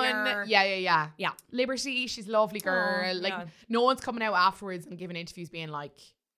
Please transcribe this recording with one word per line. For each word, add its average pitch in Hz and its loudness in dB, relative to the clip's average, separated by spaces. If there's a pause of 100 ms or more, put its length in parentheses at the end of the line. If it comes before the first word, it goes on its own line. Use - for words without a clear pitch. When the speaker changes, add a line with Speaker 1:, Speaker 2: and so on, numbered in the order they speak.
Speaker 1:
in 254 2 (160)
her. 208 -2
Speaker 2:
Yeah, 196 8
yeah, 196 2
yeah. 170 2
Speaker 1:
Yeah. 175 -2 (180)
Speaker 2:
Liberty, 254 -2
she's 214 -10
a 208 -10
lovely 214 2
Speaker 1:
Oh, - -12
Speaker 2:
girl. 185 0
Like, 190 -2
Speaker 1:
yeah. 175 -8 (220)
Speaker 2:
no 233 2
one's 254 4
coming 233 -4
out 214 0
afterwards 185 2
and 180 -14
giving 175 -10
interviews 170 -10
being 165 -8
like, 147 -8 (460)